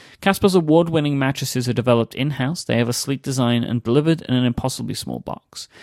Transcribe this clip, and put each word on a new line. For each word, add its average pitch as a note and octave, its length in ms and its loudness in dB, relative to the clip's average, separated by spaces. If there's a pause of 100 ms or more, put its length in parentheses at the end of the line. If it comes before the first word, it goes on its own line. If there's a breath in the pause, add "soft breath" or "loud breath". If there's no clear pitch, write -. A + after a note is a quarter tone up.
(220 loud breath)
Casper's G3 320 2
award-winning D#3+ 640 2
mattresses C3+ 500 -2
are B2 60 0
developed A#2 400 2
in-house. C#3 500 -4
They - 140 0
have A#2 100 2
a A#2+ 60 -2
sleek C3+ 300 -4
design A#2+ 400 0
and A#2 180 -2
delivered D3+ 400 2
in - 140 -2
an B2+ 100 2
impossibly B2 480 -4
small B1 260 -8
box. - 480 -12 (160 loud breath)